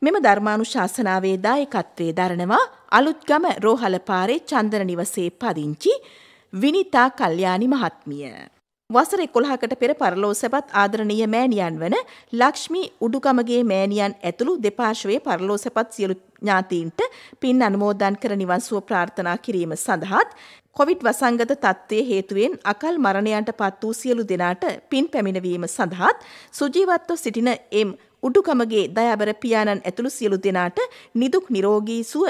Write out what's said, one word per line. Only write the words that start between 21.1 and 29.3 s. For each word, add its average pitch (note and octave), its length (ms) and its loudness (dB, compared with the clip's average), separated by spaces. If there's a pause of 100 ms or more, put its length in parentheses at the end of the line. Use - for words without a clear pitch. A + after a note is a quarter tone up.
තත්ත්වයේ G#3+ 560 0
හේතුවෙන් G3+ 560 0
අකල් D4 400 -2
මරණයන්ට G#3+ 480 0
පත් G3 300 -4
වූ A3 120 -2
සියලු A#3 300 -2
දෙනාට F3+ 400 -2 (220)
පින් C#4 260 0
පැමිණවීම F#3 560 -4
සඳහාත්, F3+ 500 0 (320)
සුජීවත්ව F4 680 0
සිටින A#3 340 -2 (200)
එම් G3+ 260 0 (260)
උඩුකමගේ B3 680 2
දයාබර G#3+ 440 0